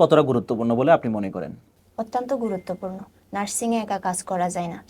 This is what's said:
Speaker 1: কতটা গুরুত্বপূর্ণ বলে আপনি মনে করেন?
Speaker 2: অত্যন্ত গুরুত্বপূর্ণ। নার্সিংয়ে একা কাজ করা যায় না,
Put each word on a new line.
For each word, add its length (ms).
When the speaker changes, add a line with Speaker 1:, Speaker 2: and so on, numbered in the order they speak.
Speaker 1:
কতটা 280
গুরুত্বপূর্ণ 500
বলে 180
আপনি 200
মনে 180
করেন? 160
Speaker 2:
অত্যন্ত 280
গুরুত্বপূর্ণ। 540
নার্সিংয়ে 480
একা 240
কাজ 100
করা 260
যায় 180
না, 60